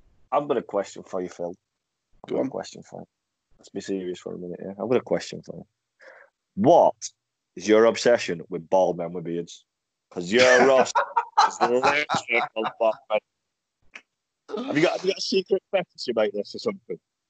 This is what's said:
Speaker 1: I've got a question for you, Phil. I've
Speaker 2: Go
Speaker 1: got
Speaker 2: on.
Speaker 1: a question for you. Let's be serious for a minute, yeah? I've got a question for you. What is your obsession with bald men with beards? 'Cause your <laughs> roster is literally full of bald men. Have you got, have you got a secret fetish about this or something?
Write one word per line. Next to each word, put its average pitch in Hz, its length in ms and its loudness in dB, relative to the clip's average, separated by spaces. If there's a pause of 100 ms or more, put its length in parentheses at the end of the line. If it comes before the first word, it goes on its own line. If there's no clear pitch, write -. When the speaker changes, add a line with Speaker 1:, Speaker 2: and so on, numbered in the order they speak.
(320)
Speaker 1:
I've 147 160 0
got 139 80 0
a 110 60 -2
question - 420 -6
for 92 180 -8
you, 90 60 -6
Phil. 87 260 -10 (680)
I've - 60 -14
Speaker 2:
Go - 80 -6
Speaker 1:
got - 60 0
Speaker 2:
on. 269 40 -6
Speaker 1:
a - 20 -8
question - 340 -12
for - 180 -18
you. - 60 -20 (520)
Let's - 100 -20
be 95 120 -12
serious 92 380 -6
for 92 140 -12
a 90 40 -12
minute, 87 260 -12
yeah? 95 80 -10
I've 101 180 -8
got 127 60 2
a 113 60 0
question 87 400 -6
for 85 160 -18
you. - 80 -18 (880)
What 117 400 6 (600)
is 92 100 -12
your 107 200 8
obsession 107 600 0
with 82 220 -10
bald 90 300 2
men 85 120 -6
with 87 140 -8
beards? 85 400 -8 (460)
'Cause 90 200 -8
your 127 340 6
<laughs> - 0 -
roster 131 360 4 (480)
is - 100 -10
literally 147 460 0 (480)
full 113 140 -4
of - 120 -8
bald 110 160 2 (140)
men. 107 100 0 (1500)
Have 147 120 -4
you 156 60 0
got, 175 100 2
have - 100 -8
you 190 80 -2
got - 60 -4
a - 40 -10
secret 190 400 -2 (100)
fetish - 380 -4
about 107 240 0
this 104 220 -8
or 101 40 -12
something? 98 380 -8 (320)